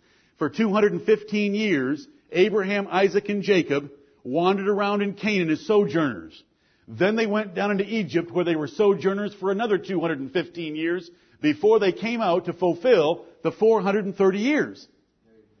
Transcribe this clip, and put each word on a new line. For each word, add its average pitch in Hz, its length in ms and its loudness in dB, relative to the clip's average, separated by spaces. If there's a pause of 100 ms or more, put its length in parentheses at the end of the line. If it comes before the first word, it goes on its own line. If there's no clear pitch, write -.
(380)
For 156 120 -2
two 220 220 0
hundred 208 200 4
and 175 100 -4
fifteen 208 520 0
years, 190 520 -2 (260)
Abraham, 196 580 0
Isaac, 190 380 2
and 208 140 -2
Jacob 147 480 0 (340)
wandered 185 440 0
around 202 340 0
in 202 120 -4
Canaan 190 360 -2
as 156 160 -2
sojourners. 147 760 0 (460)
Then 170 260 0
they 226 120 0
went 208 280 -4
down 196 160 -2
into 202 140 0
Egypt 180 480 -4
where 180 120 0
they 170 120 0
were 151 100 -4
sojourners 196 680 0
for 190 180 -4
another 208 260 0
two 180 220 -4
hundred 160 180 -2
and 131 140 -10
fifteen 160 420 -6
years 170 340 -6 (320)
before 202 380 2
they 196 140 2
came 226 280 -6
out 180 240 0
to 175 80 -6
fulfill 170 720 2 (180)
the - 100 -2
four 220 280 2
hundred 196 240 0
and 190 120 -8
thirty 190 220 2
years. 208 480 -2 (720)